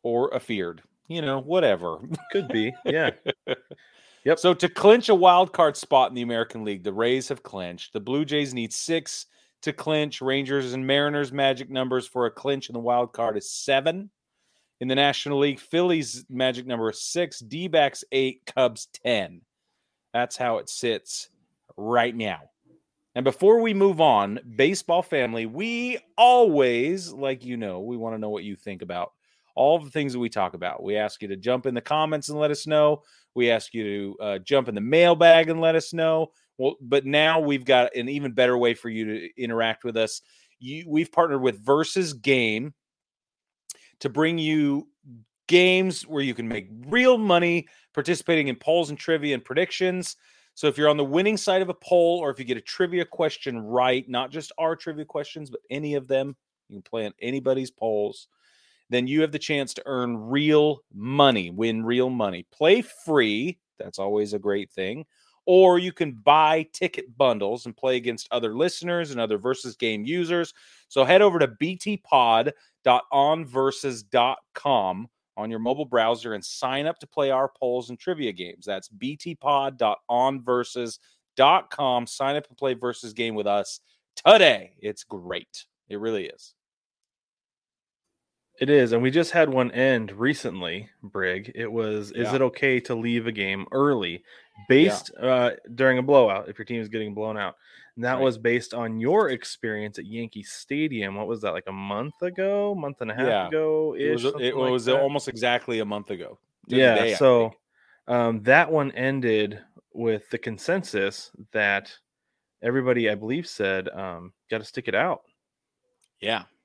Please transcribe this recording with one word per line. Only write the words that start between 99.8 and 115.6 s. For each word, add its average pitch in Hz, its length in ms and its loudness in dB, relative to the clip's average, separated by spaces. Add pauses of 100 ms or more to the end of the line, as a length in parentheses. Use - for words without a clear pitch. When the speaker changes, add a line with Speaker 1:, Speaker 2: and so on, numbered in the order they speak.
Speaker 2:
at 80 100 -14
Yankee 110 360 -12
Stadium. 127 720 -6
What 104 120 -6
was 113 160 -6
that, 95 100 -2
like, 92 140 -8
a 98 40 -10
month 101 500 -8
ago, 196 540 -4
month 143 240 -10
and 110 120 -8
a 110 40 -8
half 127 120 -2
Speaker 1:
Yeah. 98 200 0
Speaker 2:
ago-ish, 156 540 -2
Speaker 1:
It - 100 0
was, 120 120 -2
Speaker 2:
something 143 180 -4
Speaker 1:
it 123 160 -2
Speaker 2:
like 127 160 0
Speaker 1:
was 120 120 -2
Speaker 2:
that? 127 140 2
Speaker 1:
almost 139 300 -2
exactly 120 500 -2
a 107 60 -2
month 104 260 -8
ago 85 260 -12 (300)
to 123 80 -4
the 131 60 6
Speaker 2:
Yeah, 120 140 6
Speaker 1:
day, 107 180 2
I - 20 0
Speaker 2:
so, 120 340 6
Speaker 1:
think. - 120 -18 (480)
Speaker 2:
um, 117 340 0
that 147 260 6
one 147 220 0
ended 113 720 -2 (300)
with 110 380 -4
the 120 60 -6
consensus 110 920 -6 (200)
that 101 460 -2 (640)
everybody, 120 480 0
I 104 60 -2
believe, 123 320 -6
said, 95 400 -4
um, 90 460 -12 (160)
"Gotta 110 160 -8
stick - 240 -10
it 98 60 -4
out." 156 280 -2 (960)